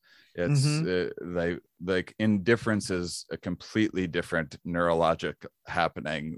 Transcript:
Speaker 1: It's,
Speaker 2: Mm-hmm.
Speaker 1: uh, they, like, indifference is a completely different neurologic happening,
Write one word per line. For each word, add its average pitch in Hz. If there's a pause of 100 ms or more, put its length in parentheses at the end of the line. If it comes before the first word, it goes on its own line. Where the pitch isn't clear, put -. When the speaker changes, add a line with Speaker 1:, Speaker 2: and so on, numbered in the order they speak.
(380)
Speaker 1:
It's, 135
Speaker 2:
Mm-hmm. 90
Speaker 1:
uh, 87
they, 87 (240)
like, 92
indifference 107
is 87
a 82
completely 92
different 82 (100)
neurologic 82 (300)
happening, 78